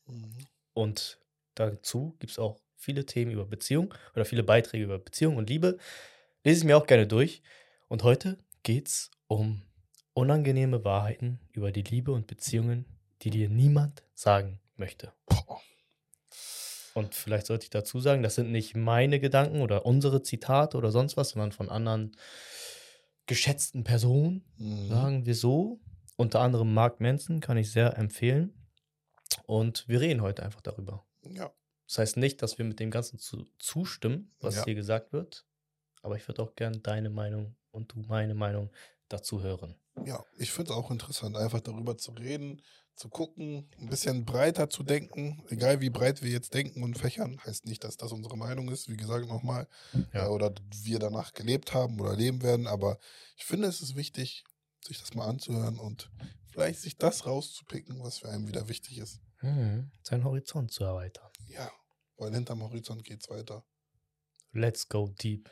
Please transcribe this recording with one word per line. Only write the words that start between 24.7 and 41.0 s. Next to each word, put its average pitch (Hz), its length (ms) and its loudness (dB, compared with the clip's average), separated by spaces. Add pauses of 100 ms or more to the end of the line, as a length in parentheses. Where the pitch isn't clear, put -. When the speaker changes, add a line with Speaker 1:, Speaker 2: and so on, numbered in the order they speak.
Speaker 2:
sagen 127 360 2
wir 120 100 2
so. 160 440 2 (380)
Unter 117 240 4
anderem 113 320 4
Mark 117 260 6
Manson 147 400 0
kann 123 180 0
ich 107 140 2
sehr 117 260 4
empfehlen. 123 560 2 (920)
Und 110 420 0
wir 120 140 2
reden 143 200 2
heute 98 220 -2
einfach - 180 -10
darüber. 98 440 -10 (180)
Speaker 1:
Ja. - 280 -12 (360)
Speaker 2:
Das - 100 -6
heißt 107 200 0
nicht, 135 240 0
dass - 160 -4
wir 117 80 -4
mit 107 140 -6
dem 113 120 -4
Ganzen 117 280 -4
zu-, - 260 -12 (140)
zustimmen, 165 800 -4
was - 180 -4
Speaker 1:
Ja. 110 80 -2
Speaker 2:
hier 110 100 -2
gesagt 107 380 -2
wird. - 320 -8 (560)
Aber 101 160 -6
ich - 100 -12
würd - 120 -8
auch 110 160 -6
gern 113 280 -6
deine 107 260 -4
Meinung 107 460 -6 (160)
und 110 220 -12
du 113 80 -10
meine 107 320 -2
Meinung 104 380 -4 (360)
dazu 98 340 -6
hören. 92 340 -6 (300)
Speaker 1:
Ja, 135 180 -10 (140)
ich - 140 -6
find's 170 200 -6
auch 120 200 -4
interessant, 113 460 -6